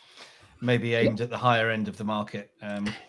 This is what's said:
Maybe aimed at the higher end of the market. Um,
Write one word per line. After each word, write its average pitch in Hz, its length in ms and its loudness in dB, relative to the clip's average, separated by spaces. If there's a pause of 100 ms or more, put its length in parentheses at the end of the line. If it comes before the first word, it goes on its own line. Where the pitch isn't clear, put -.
(600)
Maybe 120 360 2
aimed 113 260 2
at 120 80 -2
the 117 80 -6
higher 113 320 4
end 110 180 -2
of 98 80 -8
the 107 80 -10
market. 104 480 -6 (100)
Um, 104 280 -6 (200)